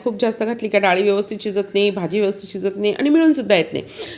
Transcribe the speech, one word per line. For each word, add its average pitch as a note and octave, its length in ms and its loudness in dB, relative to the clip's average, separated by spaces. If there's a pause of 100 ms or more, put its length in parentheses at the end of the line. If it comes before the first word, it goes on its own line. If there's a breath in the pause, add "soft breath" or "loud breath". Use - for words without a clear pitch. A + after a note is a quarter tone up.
खूप G#3+ 160 -4
जास्त A3+ 220 0
घातली A3 260 -4
का G#3 100 2
डाळी F#3+ 240 4
व्यवस्थित G3+ 380 0
शिजत G3+ 340 -4
नाही, G3+ 160 4
भाजी F#3 300 -2
व्यवस्थित G3+ 280 -2
शिजत F#3+ 280 -4
नाही G#3 160 0
आणि C#4 160 0
मिळूनसुद्धा C#4+ 480 4
येत D#3+ 160 2
नाही. - 120 -6 (340 loud breath)